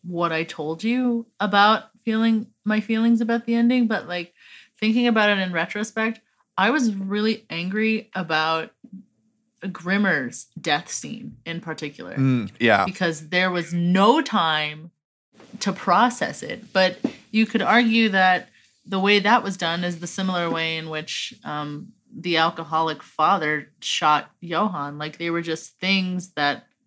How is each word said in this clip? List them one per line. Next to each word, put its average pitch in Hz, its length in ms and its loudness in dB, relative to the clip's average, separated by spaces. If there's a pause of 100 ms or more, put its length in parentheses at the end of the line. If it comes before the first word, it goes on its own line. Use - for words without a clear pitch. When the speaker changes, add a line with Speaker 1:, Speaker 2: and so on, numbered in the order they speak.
Speaker 1:
what 170 300 -4
I 160 120 -2
told 165 380 -8
you 240 440 0 (120)
about 202 460 4 (200)
feeling, 220 420 2 (180)
my 214 160 2
feelings 226 400 2
about 233 240 0
the 226 100 0
ending, 240 320 4
but, 208 220 -2
like, 175 240 -8 (480)
thinking 220 260 2
about 214 220 4
it 202 100 2
in 185 140 -2
retrospect, 214 680 -4 (360)
I 196 140 2
was 247 240 2
really 208 560 -2
angry 208 640 -2
about 160 560 -2 (1040)
Grimmer's 175 720 0 (140)
death 160 300 -2
scene - 540 -10
in 165 160 -8
particular. 147 540 -12
Speaker 2:
Mm, 127 360 0 (100)
yeah. 104 240 6
Speaker 1:
Because 156 460 -4
there 185 200 2
was 170 240 -4
no 190 480 4
time 156 680 -2 (680)
to 196 120 -2
process 208 680 0
it. - 300 -12
But 185 260 2 (320)
you 220 160 2
could - 160 -2
argue 226 480 4
that 185 380 2 (380)
the 190 140 -2
way 202 180 6
that 214 240 4
was 190 140 -6
done 175 260 -4
is 175 160 -4
the 170 80 -10
similar 180 420 -2
way 165 280 -2
in 160 120 -10
which, 156 540 -8
um, 147 460 -10 (260)
the 165 220 -4
alcoholic 160 680 0
father 151 800 0
shot 151 500 0 (100)
Johan. 165 580 -4
Like, 151 200 -10
they 170 120 -4
were 170 120 -2
just 160 380 -8
things 185 540 -2
that 143 320 -2 (200)